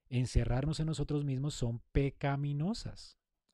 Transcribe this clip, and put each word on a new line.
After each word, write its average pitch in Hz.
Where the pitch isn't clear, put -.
encerrarnos 127
en 156
nosotros 147
mismos 139
son 117
pecaminosas. 143